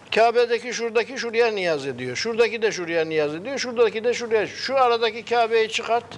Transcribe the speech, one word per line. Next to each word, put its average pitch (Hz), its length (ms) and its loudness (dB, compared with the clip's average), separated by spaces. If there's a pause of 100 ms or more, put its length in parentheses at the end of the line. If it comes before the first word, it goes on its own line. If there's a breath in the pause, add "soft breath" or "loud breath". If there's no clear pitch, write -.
(160)
Kabe'deki 233 580 4
şuradaki 226 440 -2
şuraya 226 340 2
niyaz 165 360 -2
ediyor. 127 280 -6
Şuradaki 226 460 0
de 214 100 2
şuraya 165 340 -2
niyaz 151 300 0
ediyor. 233 220 -8
Şuradaki 226 460 0
de 240 100 2
şuraya. 220 340 0
Şu 254 300 -4
aradaki 233 480 2
Kabe'yi 226 440 2
çıkart. 233 340 -2 (140)